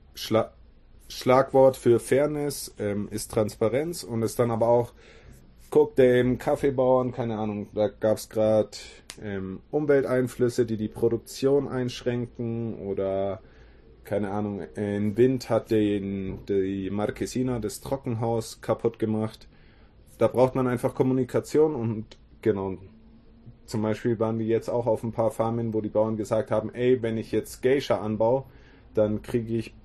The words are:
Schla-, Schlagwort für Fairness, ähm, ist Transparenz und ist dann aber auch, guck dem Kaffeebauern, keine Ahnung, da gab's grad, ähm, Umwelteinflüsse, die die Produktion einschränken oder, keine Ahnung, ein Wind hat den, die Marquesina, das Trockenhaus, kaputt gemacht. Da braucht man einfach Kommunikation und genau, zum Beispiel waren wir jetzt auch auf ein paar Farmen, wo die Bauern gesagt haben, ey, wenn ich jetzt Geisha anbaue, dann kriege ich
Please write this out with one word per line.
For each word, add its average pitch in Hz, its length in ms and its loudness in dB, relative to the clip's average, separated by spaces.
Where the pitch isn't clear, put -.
Schla-, - 380 -2
Schlagwort 131 680 4
für 117 220 6
Fairness, 147 800 -2
ähm, 101 320 -4
ist - 220 -8
Transparenz 117 720 -2
und 113 200 -4
ist 107 160 -2
dann 120 120 2
aber 113 180 2
auch, 120 240 2
guck - 260 4
dem 123 420 6
Kaffeebauern, 127 720 2
keine 117 280 -4
Ahnung, 104 360 -4
da 104 140 2
gab's 107 400 -2
grad, 107 500 2
ähm, 95 380 -8
Umwelteinflüsse, 127 920 2
die 110 100 -4
die 107 120 -4
Produktion 131 760 0
einschränken 120 1120 -4
oder, 98 600 -2
keine 101 260 -2
Ahnung, 101 320 -4
ein 104 400 -2
Wind 127 340 2
hat 113 220 0
den, 98 680 -2
die 98 420 -2
Marquesina, 104 680 -4
das 107 220 -8
Trockenhaus, 117 800 -4
kaputt - 400 -2
gemacht. 110 480 -2
Da 139 100 4
braucht 127 260 2
man 127 140 0
einfach 123 260 -2
Kommunikation 131 800 0
und 113 440 -6
genau, 98 380 -2
zum 110 160 -4
Beispiel 110 380 -2
waren 113 180 0
wir 110 80 -2
jetzt 110 220 0
auch 117 180 -2
auf 110 160 0
ein 113 100 -6
paar 113 200 0
Farmen, 113 420 -2
wo 107 60 0
die 107 80 -6
Bauern 110 280 0
gesagt 107 360 -2
haben, 107 200 -2
ey, 123 300 2
wenn 113 140 -2
ich 110 160 -6
jetzt - 300 -4
Geisha 127 380 2
anbaue, 110 440 0
dann 107 300 2
kriege 113 340 -2
ich 113 160 -4